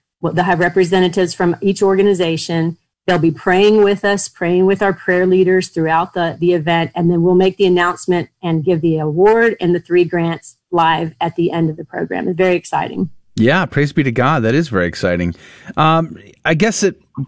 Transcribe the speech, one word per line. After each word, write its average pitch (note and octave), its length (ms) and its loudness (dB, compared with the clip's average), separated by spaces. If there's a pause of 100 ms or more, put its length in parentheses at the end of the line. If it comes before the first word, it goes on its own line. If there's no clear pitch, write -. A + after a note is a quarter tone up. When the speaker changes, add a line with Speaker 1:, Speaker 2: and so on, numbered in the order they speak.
(200)
Speaker 1:
Well, E3 120 -4
they'll E3+ 140 0
have F3 140 0
representatives F3+ 760 0
from F3 260 -2
each G3 240 -2
organization. F3 920 0 (280)
They'll F3+ 120 2
be D#3+ 140 2
praying G3+ 520 2
with G3+ 220 0
us, G3+ 240 -2
praying F3+ 360 0
with G3 160 0
our G3 120 0
prayer F3+ 320 0
leaders F#3 420 2
throughout D#3+ 460 -2
the, E3+ 260 -4
the F3 140 2
event, E3 420 -2
and E3+ 160 0
then E3+ 120 0
we'll F#3 120 2
make F#3+ 220 2
the G3+ 80 2
announcement F3+ 640 0 (120)
and D#3+ 220 -2
give E3+ 160 0
the D#3+ 200 0
award G#3 600 2
and F3 160 0
the E3+ 60 -4
three F3 240 2
grants E3+ 500 -6 (160)
live E3 480 0
at E3+ 160 -4
the E3+ 160 -2
end E3 180 0
of D#3 60 -6
the D#3+ 80 -14
program. E3 460 -8
It's E3+ 80 -4
very F#3 180 2
exciting. - 540 -6 (260)
Speaker 2:
Yeah, C#3+ 300 2
praise C#3+ 260 -2
be D#3 120 0
to C3 100 -2
God. B2+ 300 0
That A#2 120 0
is E3 140 -2
very F2+ 180 0
exciting. F2 480 -2 (400)
Um, D#3+ 420 0 (280)
I E3 80 2
guess G#3 300 0
it - 180 -2 (260)